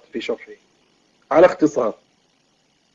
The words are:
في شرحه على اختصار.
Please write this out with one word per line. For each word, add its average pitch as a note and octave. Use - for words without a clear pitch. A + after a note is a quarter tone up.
في A#2
شرحه A2+
على D#3+
اختصار. C#3